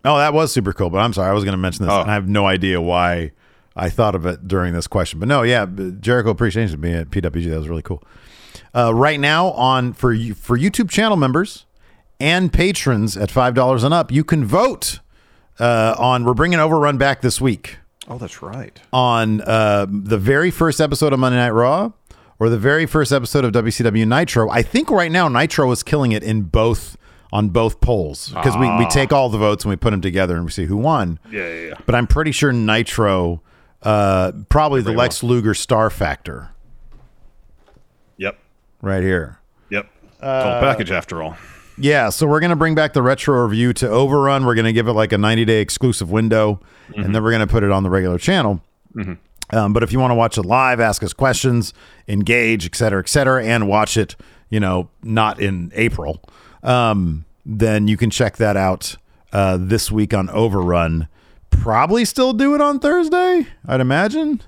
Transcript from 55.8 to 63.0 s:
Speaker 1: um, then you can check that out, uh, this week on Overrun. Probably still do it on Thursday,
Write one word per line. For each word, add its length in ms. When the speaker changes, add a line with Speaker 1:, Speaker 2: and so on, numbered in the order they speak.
Speaker 1:
um, 600
then 420
you 80
can 140
check 260
that 200
out, 400
uh, 260
this 320
week 220
on 180
Overrun. 800
Probably 540
still 300
do 200
it 60
on 180
Thursday, 680